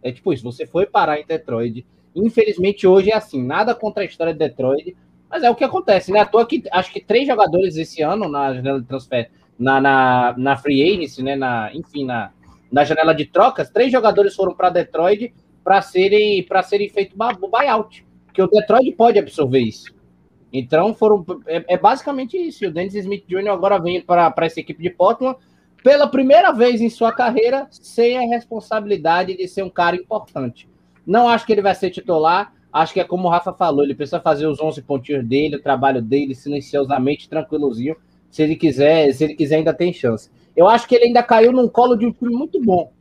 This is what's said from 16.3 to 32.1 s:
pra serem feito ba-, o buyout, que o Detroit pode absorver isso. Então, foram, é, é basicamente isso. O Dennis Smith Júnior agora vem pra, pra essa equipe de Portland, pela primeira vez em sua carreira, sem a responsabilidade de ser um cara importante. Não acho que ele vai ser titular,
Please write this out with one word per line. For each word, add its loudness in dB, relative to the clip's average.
pra -2
serem -4
feito -6
ba-, -4
o -10
buyout, -2
que 0
o 4
Detroit 2
pode 4
absorver 0
isso. -8
Então, 0
foram, 0
é, -6
é 0
basicamente -2
isso. -8
O -4
Dennis -8
Smith -8
Júnior -4
agora 0
vem -4
pra, 2
pra -2
essa -6
equipe -14
de -4
Portland, 0
pela 6
primeira 4
vez 2
em 0
sua 0
carreira, 0
sem -2
a -2
responsabilidade -2
de -8
ser -8
um -8
cara 0
importante. -10
Não 4
acho 0
que 0
ele 2
vai 0
ser -4
titular, 0